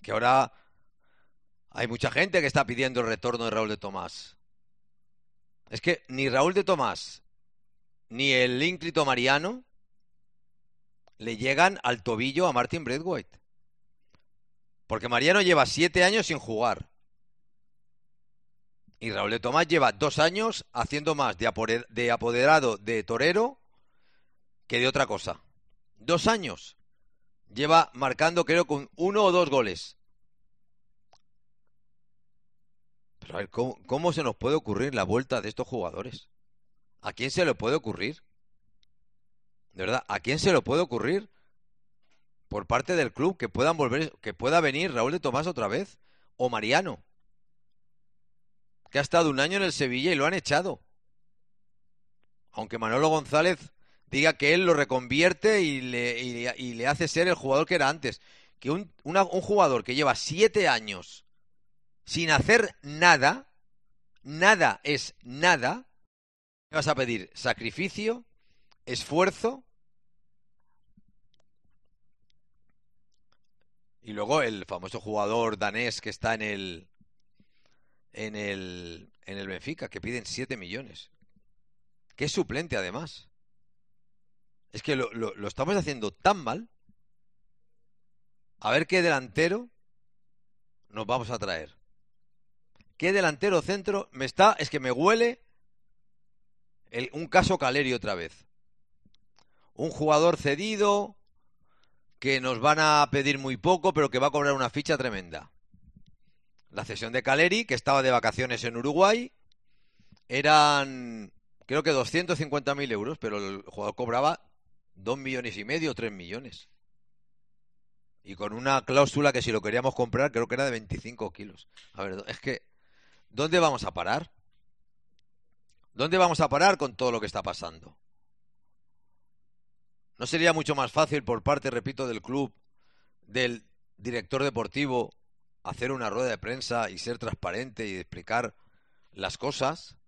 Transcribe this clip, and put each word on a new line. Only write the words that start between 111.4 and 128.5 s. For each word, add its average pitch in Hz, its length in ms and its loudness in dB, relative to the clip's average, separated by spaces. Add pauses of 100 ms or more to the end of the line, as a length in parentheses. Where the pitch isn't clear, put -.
creo 143 160 -2
que 151 80 0
doscientos 160 480 0
cincuenta 139 380 -2
mil 139 160 -4
euros, 113 260 -4
pero 104 220 -6
el 98 240 -8
jugador 104 320 -8
cobraba 127 520 -2 (460)
dos 104 240 -6
millones 127 400 -8
y 104 80 -10
medio, 147 300 -4
tres 113 160 -6
millones. 101 580 -14 (1500)
Y 95 120 -16
con 104 180 -8
una 131 320 0
cláusula 139 480 4
que 127 80 -2
si 117 100 -4
lo 110 100 0
queríamos 123 340 0
comprar, 123 360 0
creo 117 160 -2
que - 60 -4
era 131 120 0
de 135 60 -2
veinticinco 107 640 -10
kilos. - 340 -18 (260)
A 98 100 -8
ver, 98 240 -8
es 113 120 -10
que, 135 220 -6 (680)
¿dónde 160 300 0
vamos 151 240 2
a 92 120 -6
parar? 101 360 -2 (1600)
¿Dónde 160 240 0
vamos 175 200 4
a 156 100 4
parar 175 280 4
con 127 180 -4
todo 127 160 0
lo 117 80 0
que 104 60 -8
está 101 160 -6
pasando? 85 560 -10 (2250)